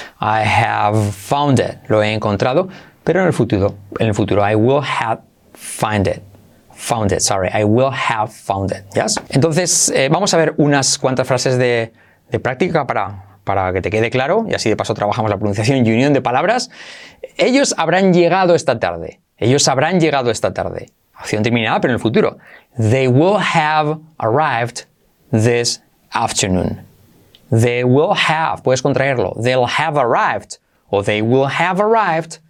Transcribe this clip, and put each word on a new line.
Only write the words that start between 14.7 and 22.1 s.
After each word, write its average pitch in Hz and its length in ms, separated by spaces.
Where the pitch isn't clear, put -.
de 104 60
paso 110 180
trabajamos 107 360
la 101 60
pronunciación 107 500
y 113 60
unión 135 220
de 131 60
palabras. 170 500
Ellos 254 420
habrán 180 340
llegado 175 420
esta 131 260
tarde. 85 400
Ellos 131 320
habrán 156 320
llegado 139 300
esta 104 220
tarde. 90 380
Acción - 280
terminada, 117 380
pero 151 120
en 113 40
el - 40
futuro. 123 380